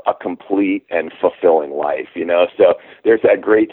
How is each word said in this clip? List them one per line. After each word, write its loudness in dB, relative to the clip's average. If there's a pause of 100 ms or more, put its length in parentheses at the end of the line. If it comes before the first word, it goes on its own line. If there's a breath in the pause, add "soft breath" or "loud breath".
a -2
complete -4
and -4
fulfilling 0
life, -6
you -6
know? 0 (100)
So 4 (280 loud breath)
there's 2
that 2
great 0